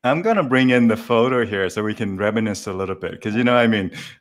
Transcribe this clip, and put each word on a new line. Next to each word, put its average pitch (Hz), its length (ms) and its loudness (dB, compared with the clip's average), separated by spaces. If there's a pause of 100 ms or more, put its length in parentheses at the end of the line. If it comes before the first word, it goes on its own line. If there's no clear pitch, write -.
I'm 143 160 2
gonna 208 220 0
bring 127 280 2
in 120 180 4
the 110 80 2
photo 120 500 0
here 98 240 -2
so 107 140 -6
we 107 100 -4
can 101 220 -6
reminisce 107 500 -2
a 101 60 -8
little 95 240 -6
bit, 85 240 -10
'cause, 107 160 -6
you 123 80 0
know, 123 120 4
I 120 120 4
mean, 101 240 0 (280)